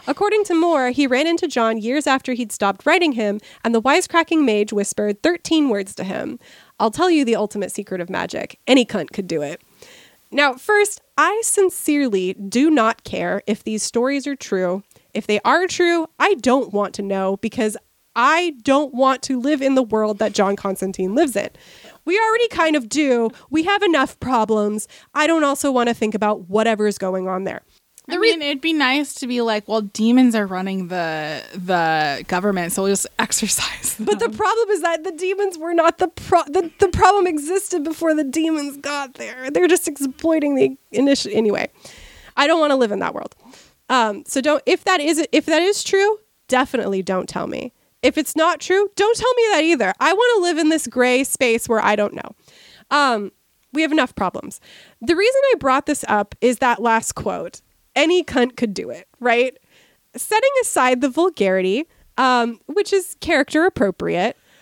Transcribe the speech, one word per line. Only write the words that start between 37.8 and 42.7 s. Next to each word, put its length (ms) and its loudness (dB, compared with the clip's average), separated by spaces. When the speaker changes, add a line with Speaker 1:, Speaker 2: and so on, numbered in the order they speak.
Speaker 1:
before 280 0
the 120 0
demons 500 -2
got 380 -8
there. 360 -12
They're 200 2
just 180 2
exploiting 680 -2
the 220 2
initi-, 400 2
anyway. 360 0
I 100 2
don't 140 2
wanna 160 2